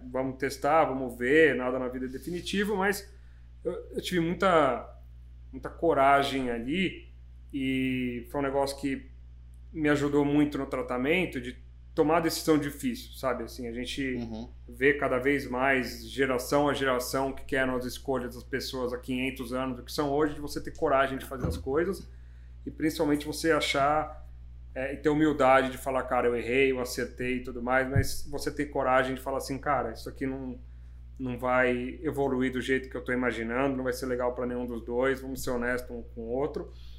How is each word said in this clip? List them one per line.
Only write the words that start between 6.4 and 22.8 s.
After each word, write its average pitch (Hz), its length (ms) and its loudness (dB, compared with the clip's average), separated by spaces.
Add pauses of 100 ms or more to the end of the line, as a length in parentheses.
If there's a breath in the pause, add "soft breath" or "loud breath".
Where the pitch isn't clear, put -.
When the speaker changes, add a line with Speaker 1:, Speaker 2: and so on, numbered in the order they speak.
Speaker 1:
ali 135 600 -2 (400)
e 131 800 -2
foi 147 80 -2
um 139 40 0
negócio 139 360 0
que 135 320 -6 (600)
me 147 180 0
ajudou 143 340 4
muito 147 360 4
no 135 80 -4
tratamento 131 760 0
de 123 160 -10 (380)
tomar 160 240 6
decisão 160 400 4
difícil, 139 540 -4
sabe? 120 300 -4
Assim, 120 240 -8
a 117 40 -6
gente 123 440 -4
Speaker 2:
Uhum. 117 340 -8 (180)
Speaker 1:
vê 127 280 6
cada 127 240 2
vez 139 280 2
mais, 123 640 2
geração 131 600 2
a 139 40 2
geração, 135 600 0
que, - 120 -10
que - 100 -2
eram 131 200 2
as 123 100 -2
escolhas 123 500 -4
das 117 80 -14
pessoas 123 500 -4
há 120 40 -4
quinhentos 127 560 -4
anos, 127 240 -4
do 123 60 -14
que - 80 -14
são 147 200 0
hoje, 147 240 2
de 147 60 -8
você 147 200 -6
ter - 140 -10
coragem 135 440 2
de - 60 -10
fazer 127 220 -4
as - 100 -2
coisas 170 500 -2 (580)
e 131 60 -6
principalmente 147 540 0